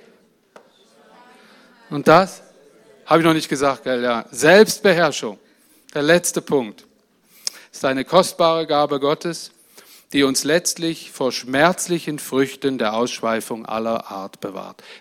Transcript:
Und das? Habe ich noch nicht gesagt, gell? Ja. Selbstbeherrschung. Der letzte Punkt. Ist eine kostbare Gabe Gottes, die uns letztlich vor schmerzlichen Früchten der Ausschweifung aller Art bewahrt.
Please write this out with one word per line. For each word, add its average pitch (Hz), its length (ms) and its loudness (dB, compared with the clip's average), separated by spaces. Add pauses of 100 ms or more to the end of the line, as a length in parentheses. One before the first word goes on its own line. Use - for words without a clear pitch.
(1900)
Und 143 180 -4
das? 180 360 4 (640)
Habe 165 140 4
ich 160 40 2
noch 165 80 4
nicht 156 160 -4
gesagt, 139 360 -2
gell? 127 180 -2
Ja. 120 260 -2
Selbstbeherrschung. 160 1080 2 (560)
Der 147 80 -4
letzte 175 400 2
Punkt. 127 420 -4 (840)
Ist - 140 -6
eine 135 200 -2
kostbare 165 600 2
Gabe 147 320 0
Gottes, 156 520 -4 (600)
die 143 100 2
uns 135 220 2
letztlich 165 680 -2
vor 127 200 -2
schmerzlichen 151 880 -2
Früchten 135 580 -2
der 110 160 -2
Ausschweifung 113 720 -4
aller 113 460 -6
Art 98 300 -12
bewahrt. 95 420 -12 (180)